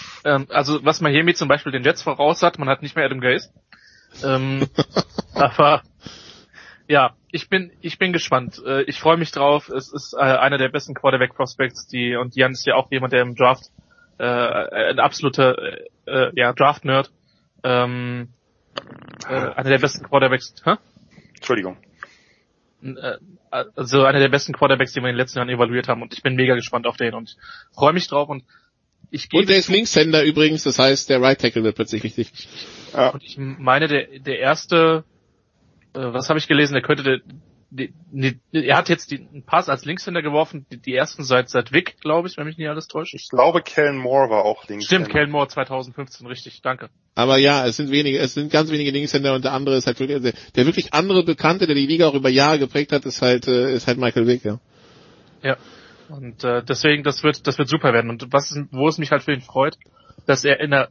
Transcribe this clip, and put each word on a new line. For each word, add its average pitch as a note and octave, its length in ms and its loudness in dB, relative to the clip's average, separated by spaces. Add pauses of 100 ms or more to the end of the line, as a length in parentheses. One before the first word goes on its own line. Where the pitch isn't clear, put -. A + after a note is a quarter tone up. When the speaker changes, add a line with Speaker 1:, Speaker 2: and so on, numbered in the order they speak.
(240)
Speaker 1:
Ähm, C#3 240 0
also C#3+ 360 -2
was D#3 180 0
Miami D#3+ 320 2
zum D#3 140 -4
Beispiel C#3 240 0
den B2+ 120 -4
Jets E3 180 0
voraus D#3 400 0
hat, E3+ 160 2
man C#3 100 -4
hat C3+ 140 0
nicht C#3+ 140 -12
mehr D#3 80 0
Adam C3+ 160 -4
Gase. B2+ 300 -2 (760)
Ähm, C3+ 420 -2 (340)
Speaker 2:
<laughs> - 340 -8
Speaker 1:
aber D3 480 2 (1040)
ja, C#3 260 4 (160)
ich - 200 -10
bin, F#3 200 -2 (120)
ich E3+ 160 -10
bin F#3 160 0
gespannt. B2+ 500 -4
Äh, C3+ 200 0
ich C#3 140 -8
freue E3 200 4
mich D#3+ 120 -4
drauf. C#3+ 380 2
Es B2+ 240 -8
ist, - 260 -14
äh, C#3 40 2
einer C3 340 4
der C3 140 0
besten C#3+ 240 -8
Quarterback-Prospects, B2+ 920 -2
die, A#2+ 300 -4
und B2 180 -6
Jan C3 180 2
ist - 140 -12
ja C3 100 4
auch C3 140 0
jemand, B2+ 220 -4
der B2+ 80 4
im B2 140 -2
Draft, B2+ 300 2 (540)
äh, A#2+ 60 -4
ein A#2+ 760 -2
absoluter, C3 600 2
äh, - 260 -8 (220)
äh, C3 280 0
ja, B2 200 0
Draft-Nerd. C3+ 560 0 (520)
Ähm, B2 680 -2 (1000)
äh, C3+ 60 -6
einer C3 340 -4
der C3+ 100 6
besten - 260 -4
Quarterbacks, C3 500 0 (100)
hä? G3 120 2 (600)
Speaker 3:
Entschuldigung. F#2+ 400 -4 (1080)
Speaker 1:
N-, C3 140 -12
äh, B2+ 200 -10 (340)
also C3 540 0
einer C#3 140 6
der C#3 100 6
besten C#3+ 240 -2
Quarterbacks, C3+ 400 2
die C3+ 80 -6
wir B2 80 -2
in A#2+ 60 -2
den A#2+ 60 0
letzten B2+ 180 -6
Jahren B2 100 -2
evaluiert A#2+ 400 0
haben, A#2 140 -2
und A#2 100 -18
ich - 100 -16
bin B2+ 140 -2
mega C3 180 2
gespannt A#2+ 320 -4
auf A#2 100 -4
den A#2 180 -4
und A2+ 220 -14 (380)
freue C#3+ 200 4
mich F3+ 120 -2
drauf D3 220 -2
und C#3 160 -12 (680)
ich - 200 -12
gehe D#3+ 100 4
Speaker 2:
Und G3 80 2
der F#3+ 80 4
ist F#3 120 0
Linkshänder D#3+ 540 4
übrigens, D3+ 420 2
das C3 140 0
heißt, C3+ 300 2
der C3 140 2
Right C3+ 180 4
Tackle A2+ 240 0
wird G#2+ 120 0
plötzlich A2 260 -4
wichtig. A2+ 280 -6 (640)
Speaker 3:
Ja. C3 160 4
Speaker 1:
Und - 160 -6
ich - 140 -20
meine, C3+ 500 0
der, C#3 300 -2
der C3+ 200 -6
erste, D#3+ 680 2 (880)
äh, - 40 -12
was B2+ 300 -6
habe D#3 100 2
ich D3+ 80 -6
gelesen, C#3+ 280 2
der B2+ 80 0
könnte C#3+ 200 0
der, C3 180 0 (500)
die, C3 220 -10 (200)
die, C3+ 540 -4
er C#3 120 4
hat F3 100 0
jetzt - 220 -2
die, C#3+ 80 -8
einen - 260 -20
Pass F3 240 0
als C3+ 160 -4
Linkshänder F3 380 -6
geworfen, D3+ 480 -4
die, B2+ 80 -18
die B2+ 160 -8
ersten C#3+ 280 -2
seit, B2+ 280 0
seit A#2+ 220 -2
Vic, E3+ 280 -2
glaub E3 260 -2
ich, F3+ 100 -14
wenn D3+ 100 -8
mich D#3 100 -12
nicht D#3+ 120 -8
alles D3+ 180 -10
täuscht. - 280 -10
Speaker 3:
Ich - 140 -18
glaube, E3 340 4
Kellen D3 340 0
Moore C3 340 2
war G#2 140 2
auch G#2+ 240 -2
Linkshänder. G#2+ 360 -2
Speaker 1:
Stimmt, C#3 60 -8
Kellen D3 200 0
Moore C#3+ 180 -2
zweitausendfünfzehn, C3 800 -10
richtig, B2 360 -16
danke. B2+ 260 -6 (260)
Speaker 2:
Aber C3 220 2
ja, C#3 300 4
es A2+ 100 -2
sind D3 140 -6
wenige, C#3 300 0
es C3 140 -4
sind D3 160 -6
ganz D#3 200 2
wenige D3 200 -2
Linkshänder C#3 440 -2
und C3 100 -2
der C3+ 80 -2
andere C3+ 240 0
ist B2+ 100 -2
halt B2 140 -2
wirklich, C3 220 -4
der, A#2+ 100 0 (220)
der B2+ 120 4
wirklich F3 280 -2
andere F#3 300 2
Bekannte, E3 420 0
der D3+ 80 2
die C#3 120 0
Liga E3 220 4
auch C#3+ 60 0
über C3+ 160 0
Jahre C#3+ 280 4
geprägt C#3 340 -2
hat, C#3+ 120 0
ist C3 160 -10
halt, B2 280 2
äh, B2+ 260 2
ist A#2+ 120 -4
halt B2 120 0
Michael A#2+ 280 0
Vick, B2 180 2
ja. G#2+ 160 -6 (840)
Speaker 1:
Ja. C3+ 140 -2 (520)
Und, C3 360 -16
äh, B2 200 -2
deswegen, D3 380 2
das C#3 200 -2
wird, D3+ 240 0
das D3 120 -2
wird C#3 100 -2
super D3+ 240 0
werden. A#2 160 2
Und A#2+ 240 -12
was, C#3+ 220 0 (160)
wo C3+ 180 0
es D#3 80 -2
mich D3+ 140 -6
halt C#3+ 140 0
für D3+ 100 -2
ihn C3 80 -6
freut, - 340 -2 (480)
dass C#3 180 2
er C#3+ 180 2
in D3+ 100 -4
der, C3+ 200 2